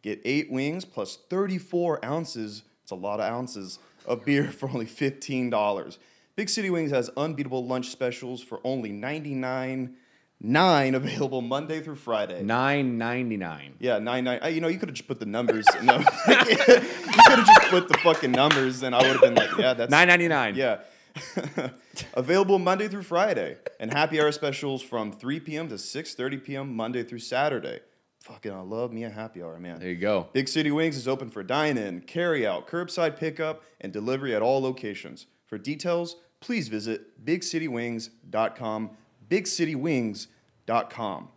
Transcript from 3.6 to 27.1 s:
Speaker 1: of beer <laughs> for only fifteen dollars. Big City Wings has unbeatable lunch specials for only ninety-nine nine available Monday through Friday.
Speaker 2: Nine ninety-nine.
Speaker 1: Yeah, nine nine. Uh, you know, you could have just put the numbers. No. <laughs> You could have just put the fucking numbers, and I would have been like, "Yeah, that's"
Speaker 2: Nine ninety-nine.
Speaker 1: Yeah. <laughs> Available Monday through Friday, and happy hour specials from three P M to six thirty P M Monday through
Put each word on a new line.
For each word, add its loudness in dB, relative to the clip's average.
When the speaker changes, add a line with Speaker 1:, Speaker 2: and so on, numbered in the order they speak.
Speaker 1:
of -4
beer 2
<laughs> -10
for -8
only -6
fifteen -4
dollars. -2
Big -4
City -2
Wings -2
has 0
unbeatable -4
lunch -4
specials -6
for -12
only -4
ninety-nine -6
nine 4
available -4
Monday -6
through -12
Friday. -4
Speaker 2:
Nine 0
ninety-nine. -6
Speaker 1:
Yeah, 0
nine -2
nine. -2
Uh, -2
you -2
know, -2
you -4
could -6
have -12
just -14
put -6
the -8
numbers. 0
No. 6
<laughs> 2
You 12
could 6
have 4
just 12
put 4
the 2
fucking 2
numbers, 2
and -2
I 4
would 4
have 2
been 8
like, 4
"Yeah, 4
that's" -2
Speaker 2:
Nine 8
ninety-nine. 4
Speaker 1:
Yeah. 0
<laughs> -6
Available 4
Monday 0
through -8
Friday, 0
and -6
happy 2
hour 4
specials -4
from -6
three -8
P -10
M -8
to -10
six -10
thirty -6
P -12
M -8
Monday -4
through -12